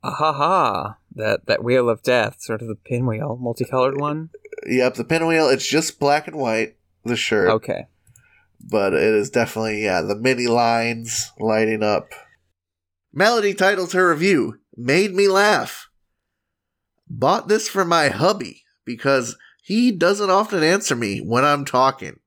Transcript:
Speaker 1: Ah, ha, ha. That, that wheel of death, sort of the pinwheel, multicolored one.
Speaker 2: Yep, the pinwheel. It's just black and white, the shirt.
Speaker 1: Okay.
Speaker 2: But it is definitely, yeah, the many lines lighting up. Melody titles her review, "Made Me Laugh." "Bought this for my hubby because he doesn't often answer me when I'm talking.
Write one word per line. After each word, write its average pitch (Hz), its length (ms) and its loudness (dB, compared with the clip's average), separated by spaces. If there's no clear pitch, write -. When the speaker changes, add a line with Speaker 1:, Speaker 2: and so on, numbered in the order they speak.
Speaker 1:
Ah, - 120 -8
ha, 151 180 0
ha. 139 640 0
That, 107 340 -2
that 104 160 0
wheel 123 260 2
of 110 140 -2
death, 120 380 0
sort 110 200 -6
of 117 60 -12
the 110 80 -8
pinwheel, 123 680 -4
multicolored 127 580 -2
one. 151 300 -6
Speaker 2:
Yep, 127 300 0
the 117 80 -4
pinwheel. 165 460 2
It's 127 180 0
just 156 320 -2
black 147 280 2
and 160 100 -12
white, 113 380 -2
the 117 120 -4
shirt. 104 340 2
Speaker 1:
Okay. - 380 -2
Speaker 2:
But 98 340 0
it 78 100 2
is 104 260 2
definitely, 110 540 -2
yeah, 92 180 0
the 90 140 -2
many 120 320 -2
lines 117 920 -2
lighting 110 440 0
up. 104 260 -2
Melody 202 400 2
titles 185 400 0
her 185 160 4
review, 160 500 2
"Made 165 360 0
Me 196 140 4
Laugh." 196 600 2
"Bought 131 380 -2
this 214 200 0
for 190 160 -2
my 170 260 2
hubby 165 540 -2
because 127 500 -2
he 233 280 2
doesn't 196 380 0
often 190 340 2
answer 170 320 2
me 110 240 -4
when 117 240 0
I'm 143 220 2
talking. 127 600 0